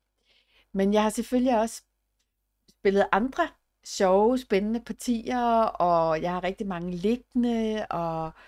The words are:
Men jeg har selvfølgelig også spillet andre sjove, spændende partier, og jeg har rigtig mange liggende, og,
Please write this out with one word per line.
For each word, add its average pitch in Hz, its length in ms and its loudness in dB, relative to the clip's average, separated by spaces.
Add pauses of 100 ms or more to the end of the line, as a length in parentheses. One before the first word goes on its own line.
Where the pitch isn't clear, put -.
(720)
Men 196 220 2
jeg 214 80 4
har 214 80 2
selvfølgelig 247 500 0
også 226 220 -6 (840)
spillet 196 440 0
andre 269 360 0 (360)
sjove, 208 540 2
spændende 220 420 -2
partier, 233 840 -2
og 165 600 2
jeg 175 100 -2
har 180 120 -6
rigtig 196 220 -4
mange 180 300 -6
liggende, 226 920 -2
og, 165 420 -6 (160)